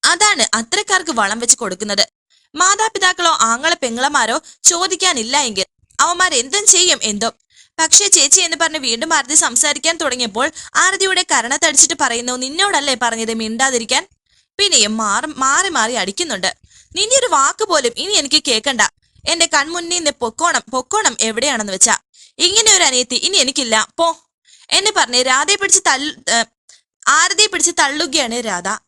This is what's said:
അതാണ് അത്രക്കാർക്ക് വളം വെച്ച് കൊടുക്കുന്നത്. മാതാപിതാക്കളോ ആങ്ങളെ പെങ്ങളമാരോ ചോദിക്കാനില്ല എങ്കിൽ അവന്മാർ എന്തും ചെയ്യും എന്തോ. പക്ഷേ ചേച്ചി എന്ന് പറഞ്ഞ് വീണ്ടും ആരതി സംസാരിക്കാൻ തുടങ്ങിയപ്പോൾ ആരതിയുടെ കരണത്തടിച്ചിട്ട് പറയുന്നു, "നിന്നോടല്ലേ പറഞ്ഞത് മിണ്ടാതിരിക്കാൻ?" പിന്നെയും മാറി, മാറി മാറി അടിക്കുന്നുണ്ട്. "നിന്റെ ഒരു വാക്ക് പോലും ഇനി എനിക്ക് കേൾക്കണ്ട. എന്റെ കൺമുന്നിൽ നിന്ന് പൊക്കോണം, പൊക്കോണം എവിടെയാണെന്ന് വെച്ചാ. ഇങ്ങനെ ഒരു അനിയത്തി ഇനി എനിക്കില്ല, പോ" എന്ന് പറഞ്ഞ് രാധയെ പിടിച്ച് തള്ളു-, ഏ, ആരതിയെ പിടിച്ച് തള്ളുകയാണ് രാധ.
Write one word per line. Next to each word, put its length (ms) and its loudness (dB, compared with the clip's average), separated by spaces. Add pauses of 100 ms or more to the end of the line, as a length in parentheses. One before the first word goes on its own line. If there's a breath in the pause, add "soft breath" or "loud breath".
അതാണ് 500 2
അത്രക്കാർക്ക് 600 -2
വളം 240 0
വെച്ച് 180 0
കൊടുക്കുന്നത്. 500 -4 (480)
മാതാപിതാക്കളോ 840 0
ആങ്ങളെ 400 0
പെങ്ങളമാരോ 600 0 (220 loud breath)
ചോദിക്കാനില്ല 760 0
എങ്കിൽ 280 -2 (340)
അവന്മാർ 340 2
എന്തും 320 -2
ചെയ്യും 380 4
എന്തോ. 280 -2 (480 soft breath)
പക്ഷേ 280 4
ചേച്ചി 340 2
എന്ന് 200 -2
പറഞ്ഞ് 160 0
വീണ്ടും 360 -2
ആരതി 220 0
സംസാരിക്കാൻ 640 0
തുടങ്ങിയപ്പോൾ 540 -2 (240 loud breath)
ആരതിയുടെ 560 2
കരണത്തടിച്ചിട്ട് 680 2
പറയുന്നു, 320 -2
"നിന്നോടല്ലേ 680 0
പറഞ്ഞത് 320 -2
മിണ്ടാതിരിക്കാൻ?" 760 -2 (520)
പിന്നെയും 380 2
മാറി, 280 -2
മാറി 440 0
മാറി 240 0
അടിക്കുന്നുണ്ട്. 600 -4 (400 soft breath)
"നിന്റെ 200 0
ഒരു 120 2
വാക്ക് 380 0
പോലും 320 0
ഇനി 160 -6
എനിക്ക് 340 0
കേൾക്കണ്ട. 340 -2 (460)
എന്റെ 260 0
കൺമുന്നിൽ 440 -2
നിന്ന് 140 -2
പൊക്കോണം, 500 -4 (100)
പൊക്കോണം 480 -2
എവിടെയാണെന്ന് 540 -2
വെച്ചാ. 240 2 (400 soft breath)
ഇങ്ങനെ 400 2
ഒരു 60 4
അനിയത്തി 320 0
ഇനി 220 -2
എനിക്കില്ല, 500 0 (100)
പോ" 200 0 (540 soft breath)
എന്ന് 260 2
പറഞ്ഞ് 280 0
രാധയെ 300 2
പിടിച്ച് 320 0
തള്ളു-, 440 -2
ഏ, 120 2 (640 soft breath)
ആരതിയെ 400 4
പിടിച്ച് 320 0
തള്ളുകയാണ് 560 0
രാധ. 320 -4 (200)